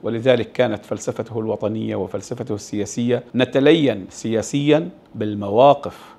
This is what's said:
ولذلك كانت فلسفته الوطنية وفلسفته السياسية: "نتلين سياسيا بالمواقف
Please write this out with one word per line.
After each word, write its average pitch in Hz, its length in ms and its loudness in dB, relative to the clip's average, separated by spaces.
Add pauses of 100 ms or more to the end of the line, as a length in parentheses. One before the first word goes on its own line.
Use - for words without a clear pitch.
ولذلك 117 500 0
كانت 113 320 -2
فلسفته 117 540 -8
الوطنية 110 580 -4
وفلسفته 104 580 -6
السياسية: 117 680 -4 (120)
"نتلين 131 760 2
سياسيا 143 800 0 (260)
بالمواقف 107 840 2 (200)